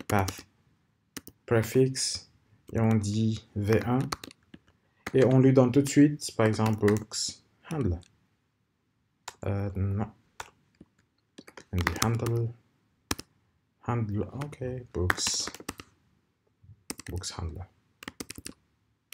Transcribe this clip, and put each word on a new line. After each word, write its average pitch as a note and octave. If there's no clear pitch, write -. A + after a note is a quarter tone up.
path G2
prefix, C3
et A2+
on A2
dit A2
V G#2
un, B2
et C3
on C3
lui C3
donne B2
tout C#3+
de C#3+
suite, D3
par A2
exemple, A2
Books -
Handle. G2+
Euh, G2+
non. G2
On F#2
dit E2+
Handle. A#2
Handle, G#2+
ok, C#3+
Books. -
Books F2+
Handle. E2+